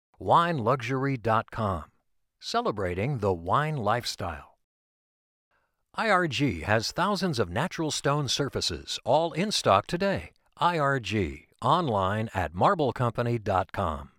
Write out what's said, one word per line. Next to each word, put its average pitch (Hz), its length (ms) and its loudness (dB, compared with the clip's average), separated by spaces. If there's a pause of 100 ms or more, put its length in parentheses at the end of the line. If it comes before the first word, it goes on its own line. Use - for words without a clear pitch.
(200)
Wine 160 400 4
luxury 131 580 0
dot 110 340 0
com, 98 320 -2 (560)
celebrating 117 800 -2
the 98 140 2
wine 113 440 0
lifestyle. 104 800 -4 (1400)
I 220 120 0
R 180 160 4
G 117 340 0
has 104 300 2
thousands 180 480 0
of 95 120 0
natural 156 400 -2
stone 143 360 -2
surfaces, 107 760 -4
all 156 300 2
in 190 180 -2
stock 104 360 4
today. 175 440 -2 (260)
I 170 220 2
R 139 200 2
G, 98 480 -2 (140)
online 110 760 2
at 85 180 -2
marblecompany 120 880 0
dot 95 280 0
com. 78 480 -4